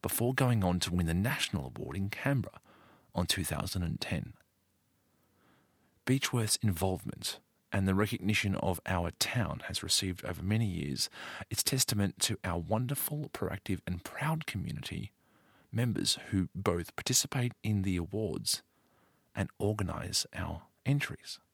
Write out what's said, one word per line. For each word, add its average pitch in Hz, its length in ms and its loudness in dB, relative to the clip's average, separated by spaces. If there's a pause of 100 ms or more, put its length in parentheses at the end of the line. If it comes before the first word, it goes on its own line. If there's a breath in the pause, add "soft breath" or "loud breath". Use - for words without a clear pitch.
before 123 320 0
going 123 300 4
on 90 160 4
to 85 140 0
win 90 140 4
the 82 60 2
National 92 600 0
Award - 220 -6
in 98 120 -2
Canberra 135 500 -2 (540 loud breath)
on 90 120 2
two - 180 0
thousand - 400 -2
and 80 160 -2
ten. - 340 -4 (1700 soft breath)
Beechworth's 127 560 2
involvement 92 760 0 (320)
and 95 160 2
the 95 60 4
recognition 101 640 2
of 90 320 2
our 87 320 2
town - 480 0
has - 160 -4
received - 420 0
over - 160 -4
many 107 240 2
years, 73 420 -2 (440 loud breath)
it's - 100 -2
testament 104 580 2
to - 240 0
our 87 140 0
wonderful, 123 760 -2
proactive - 540 -4
and 90 180 -4
proud 160 440 -2
community - 640 -6 (600 soft breath)
members 117 460 2 (140)
who 92 240 2
both 87 400 0
participate 123 680 0
in 104 220 2
the 95 120 2
awards 92 680 -2 (720 soft breath)
and 98 240 0
organise 95 680 -2 (100)
our - 280 -6 (200)
entries. - 540 -2 (160)